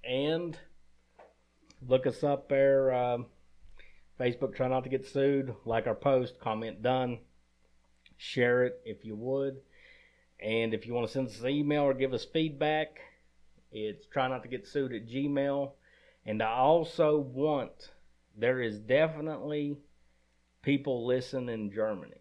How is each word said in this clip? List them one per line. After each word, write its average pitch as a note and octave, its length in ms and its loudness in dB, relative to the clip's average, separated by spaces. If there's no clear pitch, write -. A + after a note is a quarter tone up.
And D3+ 520 -2
look B2+ 200 4
us - 160 -2
up C#3+ 260 0
there, C3+ 460 6
um, B2 320 0
Facebook, B2 340 0
Try B2+ 140 0
Not C3 160 0
to C3+ 60 -8
Get C3 140 0
Sued. C#3 480 2
Like A2+ 240 0
our A2 80 2
post, B2+ 440 2
comment A2 420 -6
done. B2+ 360 0
Share B2 480 2
it B2 200 -2
if A2 200 -12
you G#2+ 120 -10
would. C3 400 -4
And A2+ 340 0
if G#2+ 120 -6
you A#2+ 80 -8
wanna A#2+ 140 -2
send C3 200 -4
us G#2 120 -14
an B2 80 -2
email D3 340 2
or C3+ 120 4
give C3 180 0
us A#2 120 -4
feedback, D#3 760 -2
it's G#2+ 340 -6
try C3 220 0
not B2+ 140 -4
to B2 60 -16
get B2 180 -8
sued C3+ 280 -4
at A2+ 140 -10
gmail. C#3 640 -2
And A2 180 -2
I A2 100 0
also D#3 680 4
want, C3+ 720 -2
there B2+ 240 0
is A2 180 -2
definitely D3 1000 0
people C3+ 440 0
listen B2+ 420 0
in G#2+ 240 -4
Germany. G#2 480 -4